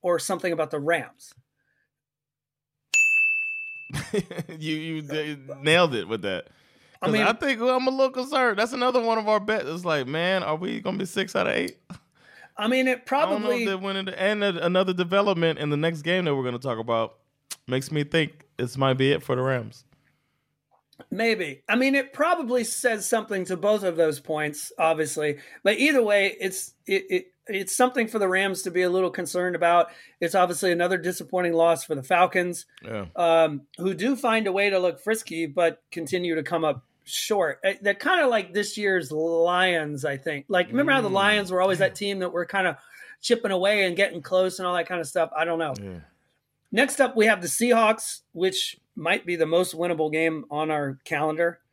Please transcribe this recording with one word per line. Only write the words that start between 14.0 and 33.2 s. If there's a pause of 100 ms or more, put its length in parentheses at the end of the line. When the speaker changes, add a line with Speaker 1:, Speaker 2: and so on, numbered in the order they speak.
Speaker 2:
and
a-,
another
development
in
the
next
game
that
we're
gonna
talk
about (500)
makes
me
think (100)
this
might
be
it
for
the
Rams. (1300)
Speaker 1:
Maybe.
I
mean,
it
probably
says
something
to
both
of
those
points,
obviously. (260)
But
either
way,
it's, (140)
it,
it, (200)
it's
something
for
the
Rams
to
be
a
little
concerned
about. (340)
It's
obviously
another
disappointing
loss
for
the
Falcons, (180)
Speaker 2:
Yeah.
Speaker 1:
um, (100)